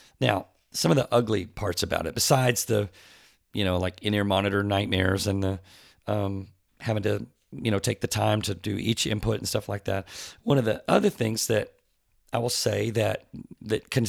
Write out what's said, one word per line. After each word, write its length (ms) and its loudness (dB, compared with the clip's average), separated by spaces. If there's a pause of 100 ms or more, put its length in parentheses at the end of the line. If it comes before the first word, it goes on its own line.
(200)
now, 260 2 (260)
some 180 2
of 60 6
the 180 0
ugly 320 2
parts 360 -4
about 240 -2
it, 80 -6
besides 500 2
the, 260 0 (640)
you 100 0
know, 140 2
like, 240 -4
in-ear 220 2
monitor 400 2
nightmares 640 2
and 160 0
the, 180 -2 (460)
um, 420 -4 (320)
having 240 -2
to, 200 -2 (280)
you 180 -2
know, 80 2
take 220 -2
the 80 -2
time 340 0
to 120 -4
do 220 -6
each 300 0
input 320 -2
and 100 -6
stuff 200 -2
like 160 -6
that. 220 -2 (360)
One 160 4
of 60 4
the 240 0
other 200 4
things 380 -2
that 260 0 (600)
I 60 0
will 120 0
say 400 0
that, 360 0 (360)
that 280 -4
can, 180 2